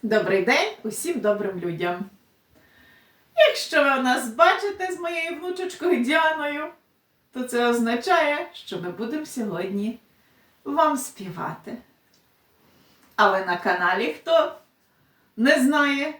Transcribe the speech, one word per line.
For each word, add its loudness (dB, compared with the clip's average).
Добрий 2
день 2
усім -6
добрим -2
людям! -4
Якщо 4
ви 4
нас 0
бачите 2
з -10
моєю -4
внучечкою -2
Діаною, 0
то -8
це 0
означає, 2
що -12
ми -6
будемо -6
сьогодні -6
вам 2
співати. -10
А 6
ви 0
на -2
каналі, 0
хто 2
не 2
знає 0